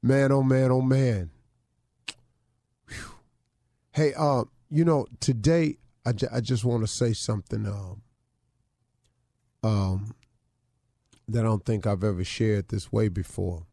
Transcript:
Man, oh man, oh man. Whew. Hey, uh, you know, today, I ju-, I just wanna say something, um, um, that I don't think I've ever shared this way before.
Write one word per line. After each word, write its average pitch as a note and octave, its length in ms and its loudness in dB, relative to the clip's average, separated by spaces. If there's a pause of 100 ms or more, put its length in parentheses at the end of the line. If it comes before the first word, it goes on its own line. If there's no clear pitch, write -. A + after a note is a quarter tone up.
Man, C3+ 320 4
oh C3+ 100 2
man, C3 260 4
oh B2+ 120 2
man. B2+ 480 2 (1600)
Whew. - 160 -14 (880)
Hey, C#3+ 240 2
uh, C#3+ 260 2 (260)
you D3+ 140 2
know, D#3 220 2 (160)
today, D3+ 560 2 (280)
I A#2+ 60 0
ju-, A#2 180 -2
I A#2 120 -4
just A2+ 240 -2
wanna A#2 220 0
say A#2 260 0
something, G#2+ 520 -4
um, G2 360 -10 (1600)
um, G2+ 520 0 (1120)
that A2 100 0
I A2 40 2
don't A2 200 2
think A2 240 0
I've G2+ 160 0
ever F#2+ 220 0
shared G#2 420 0
this - 240 -4
way A2 160 2
before. F2+ 640 -6